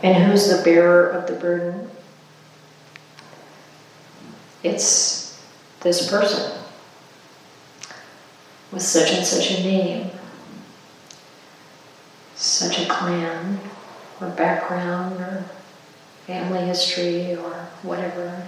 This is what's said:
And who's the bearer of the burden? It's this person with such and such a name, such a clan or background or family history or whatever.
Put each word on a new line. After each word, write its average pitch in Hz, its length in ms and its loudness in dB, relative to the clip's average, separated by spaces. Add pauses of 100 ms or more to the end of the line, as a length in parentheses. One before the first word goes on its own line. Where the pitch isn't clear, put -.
And 185 200 8
who's 202 260 6
the 175 140 4
bearer 175 460 8
of 175 180 -4
the - 60 -2
burden? 175 560 -4 (2750)
It's - 800 0 (380)
this - 280 2
person - 460 0 (2250)
with 185 80 -6
such - 280 4
and - 140 0
such - 260 0
a 185 120 -2
name, 190 460 0 (2250)
such - 440 -2
a 170 80 -2
clan 175 720 -2 (600)
or 180 120 -6
background 180 920 -4
or 185 240 -8 (840)
family 180 320 -4
history 180 760 -2
or 170 180 -8 (300)
whatever. 180 640 -8